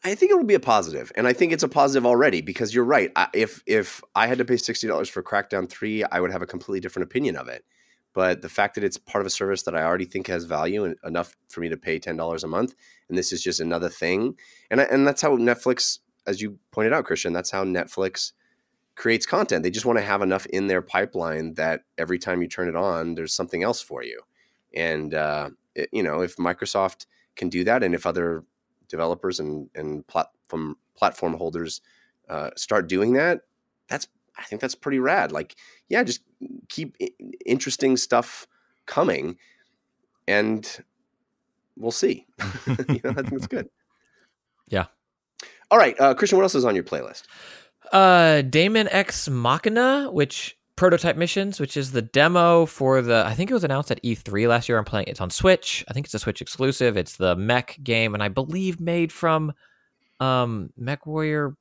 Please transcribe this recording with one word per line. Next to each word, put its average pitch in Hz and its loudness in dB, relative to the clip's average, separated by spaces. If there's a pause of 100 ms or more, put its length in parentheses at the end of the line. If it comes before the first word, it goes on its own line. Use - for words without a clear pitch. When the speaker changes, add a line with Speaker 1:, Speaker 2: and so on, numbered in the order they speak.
Speaker 1:
I 190 -2
think 370 4
it 403 8
will 349 4
be 208 4
a 170 6
positive, 82 0
and 120 2
I 123 6
think 165 2
it's 160 0
a 156 0
positive 139 4
already, 123 4
because 104 -4
you're 123 4
right. 117 2
I, - 2
if, 107 -2
if 107 0 (140)
I 107 4
had 123 0
to 123 0
pay 123 2
sixty - -6
dollars 92 -2
for - -8
Crackdown 101 -4
three, 107 -4
I - -2
would 90 -2
have 92 -6
a - -8
completely 92 -8
different 92 -6
opinion 131 -2
of 64 -10
it. 62 -14 (480)
But 92 0
the - -12
fact 101 -2
that 104 -4
it's 98 -2
part - -4
of - -2
a 95 -6
service 98 -2
that 85 -6
I 80 0
already 90 0
think 92 -8
has 87 -4
value 85 -2
and 85 -4
enough 85 -6 (140)
for - -14
me 85 -6
to 82 -6
pay 80 -4
ten 80 -8
dollars 82 -6
a 80 -8
month, 101 -4 (320)
and 87 -4
this 90 -2
is 87 -6
just 87 -2
another 85 -2
thing, 95 -2 (340)
and 113 2
I, 139 6
and 139 4
that's 143 0
how 147 4
Netflix, 120 0 (300)
as 101 -4
you 104 -10 (100)
pointed 110 0
out, 151 0
Christian, 82 -2
that's 87 -4
how 95 -4
Netflix 92 -4 (600)
creates - 0
content. 104 0
They 90 0
just 110 -4
wanna 117 2
have 101 -2
enough 95 0
in 95 -4
their 90 0
pipeline 82 -4
that 80 -2 (160)
every 85 -2
time 90 -2
you 85 -6
turn 90 -6
it 82 -6
on, 85 -2
there's 80 -8
something 87 -4
else 113 -2
for 65 -14
you. 58 -14 (540)
And, 78 -4
uh, 76 -2 (240)
it, - -6
you 104 -2
know, 80 -2
if 87 -6
Microsoft 90 -2 (280)
can 90 -6
do 90 -2
that, 117 2
and 87 0
if 85 -4
other 85 -2 (460)
developers 85 -4
and, 76 -8
and 76 -8
platform, 80 -6 (200)
platform 90 -2
holders, 82 -6 (480)
uh, 78 -8
start 95 -2
doing 101 2
that, 156 2 (460)
that's, - -8 (300)
I - -14
think - -10
that's 131 -6
pretty 139 -4
rad. 135 0
Like, 78 -8 (340)
yeah, 240 2
just - -4 (480)
keep - -10
i-, - -8 (340)
interesting 131 2
stuff - -2 (400)
coming, 87 -2 (920)
and 107 0 (960)
we'll 117 -4
see. - -2
<laughs> - -10 (220)
You 143 2
know, 127 -2
I 117 -4
think 143 -6
it's 131 -6
good. - -6 (1000)
Speaker 2:
Yeah. 92 0 (840)
Speaker 1:
All 220 8
right, 151 6
uh, 135 8
Christian, 196 2
what 190 6
else 185 2
is 127 4
on 110 4
your 87 0
playlist? 67 -8 (680)
Speaker 2:
Uh, 175 8
Daemon 185 4
X - 0
Machina, 220 2
which - -2 (200)
prototype 170 4
missions, 175 -2
which 139 -4
is 135 -4
the 127 0
demo 170 6
for 131 2
the, 117 4
I 107 -2
think 180 -2
it - 0
was 220 0
announced 143 -2
at - -2
E 117 -2
three 104 0
last 117 2
year. 120 4
I'm 104 0
playing, 104 -4
it's - -10
on 90 -4
Switch. - 2
I 104 -8
think 135 -4
it's - -16
a 107 -2
Switch - -4
exclusive. 127 0
It's 90 -4
the 90 2
mech 113 -2
game, 113 0
and 104 -2
I 104 -2
believe 170 -4
made 170 -2
from, 156 0 (680)
um, 123 0 (100)
MechWarrior. 151 -4